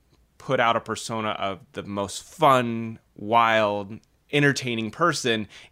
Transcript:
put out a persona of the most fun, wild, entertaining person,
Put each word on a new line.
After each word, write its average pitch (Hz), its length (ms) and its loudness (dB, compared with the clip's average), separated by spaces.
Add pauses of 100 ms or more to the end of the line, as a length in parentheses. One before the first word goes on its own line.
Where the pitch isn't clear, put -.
(380)
put 131 220 -2
out 117 160 4
a 113 60 -2
persona 110 480 -6
of 98 320 -6 (100)
the 98 120 -10
most 98 400 -6
fun, 117 760 0 (160)
wild, 107 840 2 (340)
entertaining 127 580 0
person, 131 560 0 (240)